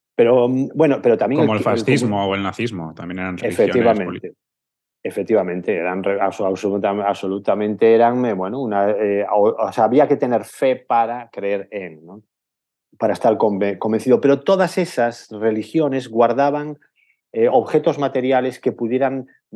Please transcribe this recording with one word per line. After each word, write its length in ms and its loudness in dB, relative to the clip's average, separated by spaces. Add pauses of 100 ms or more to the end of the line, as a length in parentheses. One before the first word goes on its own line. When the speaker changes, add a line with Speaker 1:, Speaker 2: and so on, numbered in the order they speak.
(160)
Speaker 1:
Pero, 320 4
mm, 260 -2
bueno, 280 2
pero 140 4
también 260 0
Speaker 2:
Como 100 2
Speaker 1:
el 60 0
Speaker 2:
el 60 -4
Speaker 1:
qui-, 80 2
el 60 0
Speaker 2:
fascismo 400 0
Speaker 1:
comu- 120 -2
Speaker 2:
o 40 0
el 80 -4
nazismo, 520 -6
también 260 -10
eran 180 -6
religiones 220 -4
Speaker 1:
Efectivamente. 440 2
Speaker 2:
políticas. 320 -12 (680)
Speaker 1:
Efectivamente, 760 0
eran 260 -2
re-, 180 -2
abso-, 260 -2
absoluta-, 600 -2
absolutamente 880 0
eran, 300 4
eh, 80 -2
bueno, 280 -4
una, 300 0
eh, 400 0
o, 280 4
o 140 -2
sea, 120 2
había 240 4
que 80 2
tener 280 -2
fe 320 -2
para 540 -4
creer 400 -4
en, 340 -12
¿no? 180 -20 (760)
Para 140 0
estar 240 2
conve-, 420 0
convencido. 420 0
Pero 200 2
todas 380 0
esas 520 -4
religiones 800 -2
guardaban, 680 0 (540)
eh, 180 2
objetos 480 0
materiales 600 -2
que 140 -2
pudieran 540 -2 (280)